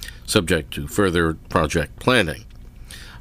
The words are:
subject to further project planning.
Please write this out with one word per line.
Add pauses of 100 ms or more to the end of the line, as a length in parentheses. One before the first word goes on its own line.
(260)
subject
to
further
project
planning. (760)